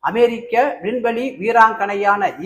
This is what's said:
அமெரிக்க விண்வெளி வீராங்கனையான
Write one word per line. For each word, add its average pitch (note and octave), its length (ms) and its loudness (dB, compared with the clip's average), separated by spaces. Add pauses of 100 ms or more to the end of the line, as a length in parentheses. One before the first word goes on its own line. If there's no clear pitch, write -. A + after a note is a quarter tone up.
(100)
அமெரிக்க A#3 540 2 (180)
விண்வெளி A#3 420 -2 (160)
வீராங்கனையான G3+ 880 2 (180)